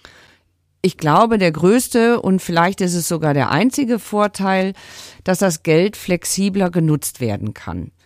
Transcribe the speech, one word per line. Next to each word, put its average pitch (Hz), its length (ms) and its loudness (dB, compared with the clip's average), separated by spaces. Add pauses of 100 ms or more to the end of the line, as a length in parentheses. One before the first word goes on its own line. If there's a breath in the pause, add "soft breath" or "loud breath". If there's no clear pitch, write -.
(880 soft breath)
Ich - 120 -4
glaube, 208 400 4
der 180 120 2
größte 226 720 2
und 190 220 0
vielleicht 175 400 0
ist 180 100 0
es 175 160 -4
sogar 156 240 0
der 139 180 0
einzige 233 480 0
Vorteil, 196 760 -2 (500 loud breath)
dass 185 140 0
das 185 240 0
Geld 170 340 2
flexibler 190 720 -2
genutzt 160 540 -2
werden 104 320 -4
kann. 90 360 -10 (140)